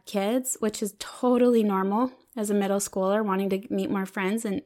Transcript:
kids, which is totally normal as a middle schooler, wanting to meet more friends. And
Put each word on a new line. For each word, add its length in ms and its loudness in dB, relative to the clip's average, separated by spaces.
kids, 540 -2
which 220 -2
is 180 -4
totally 640 4
normal 480 0
as 120 -4
a 40 0
middle 260 2
schooler, 460 0
wanting 240 0
to 200 0
meet 200 -2
more 160 -2
friends. 400 -2
And 200 -4